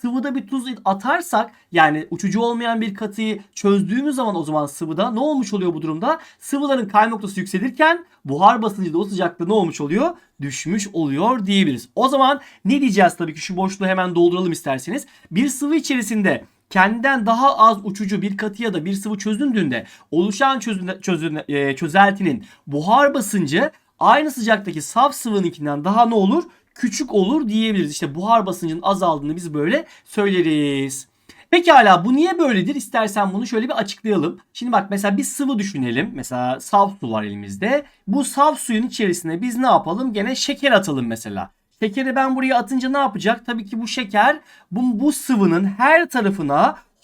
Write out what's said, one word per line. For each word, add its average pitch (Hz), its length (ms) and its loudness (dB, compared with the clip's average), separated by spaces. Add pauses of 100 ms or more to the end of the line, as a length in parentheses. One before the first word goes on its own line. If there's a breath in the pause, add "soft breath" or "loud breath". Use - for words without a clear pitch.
sıvıda 254 340 -4
bir 269 120 -6
tuz 262 180 -6 (200)
atarsak, 233 640 -2 (220 soft breath)
yani 156 380 4
uçucu 196 300 -2
olmayan 233 400 -2
bir 220 140 -4
katıyı 208 480 -4 (120)
çözdüğümüz 214 640 0
zaman 226 200 -2
o 165 60 -4
zaman 151 240 -2
sıvıda 160 440 -4
ne 220 100 -2
olmuş 269 320 -2
oluyor 180 220 -2
bu 151 80 -8
durumda? 170 360 -2 (200 loud breath)
Sıvıların 277 500 -2
kayma 214 220 2
noktası 196 300 -8
yükselirken 285 640 0 (200 soft breath)
buhar 196 380 4
basıncı 196 300 -4
da 165 60 0
o 202 60 0
sıcaklığı 175 440 -4
ne 196 40 2
olmuş 180 280 0
oluyor? 190 300 0 (300 loud breath)
Düşmüş 156 520 -4
oluyor 175 540 0
diyebiliriz. 185 480 0
O 254 140 2
zaman 269 320 4 (240 loud breath)
ne 269 160 2
diyeceğiz? 190 360 4
Tabii 156 180 -6
ki 156 60 -14
şu 185 160 -8
boşluğu 190 300 -2
hemen 185 280 0
dolduralım 175 380 2
isterseniz. 156 540 -6 (240 soft breath)
Bir 233 180 0
sıvı 285 280 -2
içerisinde 214 680 0 (260)
kendinden 226 560 2
daha 240 320 4
az 220 260 8
uçucu 196 380 -4
bir 196 140 -4
katı 214 260 -6
ya 226 120 -2
da 156 100 -4
bir 190 80 -4
sıvı 202 260 -4
çözündüğünde 208 680 0 (240 loud breath)
oluşan 214 480 2
çözüne-, 190 420 -6
çözüne-, 156 480 -2
e, 139 280 0
çözeltinin 180 680 2 (220 loud breath)
buhar 214 480 2
basıncı 196 560 -2 (280 soft breath)
aynı 285 320 4
sıcaktaki 202 520 -2
saf 277 320 0
sıvınınkinden 160 720 -4
daha 220 220 4
ne 233 80 0
olur? 220 300 2 (360 soft breath)
Küçük 247 320 -4
olur 226 360 2
diyebiliriz. 208 440 0
İşte 143 220 -6
buhar 208 320 2
basıncının 170 360 -6
azaldığını 160 540 0
biz 175 180 -10
böyle 190 320 0 (180 loud breath)
söyleriz. 151 1040 0 (420 soft breath)
Pekala, 254 540 8
bu 254 120 2
niye 349 220 2
böyledir? 240 360 2
İstersen 208 580 -2
bunu 214 140 -4
şöyle 233 220 -2
bir 294 100 -2
açıklayalım. 202 600 -2 (140)
Şimdi 240 200 -6
bak, 196 180 0
mesela 202 260 -2
bir 269 80 0
sıvı 269 340 -4
düşünelim. 143 560 -2
Mesela 127 460 -6
saf 196 400 2
su 120 120 -6
var 107 100 -2
elimizde. 107 640 -4 (220 soft breath)
Bu 269 180 0
saf 285 360 0
suyun 226 260 -2
içerisine 180 560 -2
biz 240 140 -4
ne 262 100 0
yapalım? 214 460 2
Gene 208 220 -2
şeker 277 380 -2
atalım 156 340 2
mesela. 104 440 -8 (320)
Şekeri 247 340 -2
ben 269 200 2
buraya 262 220 0
atınca 254 300 -2
ne 277 100 0
yapacak? 233 480 0
Tabii 233 200 -6
ki 226 140 -6
bu 226 80 -6
şeker 220 480 2 (340 soft breath)
bu, 226 300 0
bu 285 120 2
sıvının 196 520 2
her 262 440 2
tarafına 185 680 0 (280 loud breath)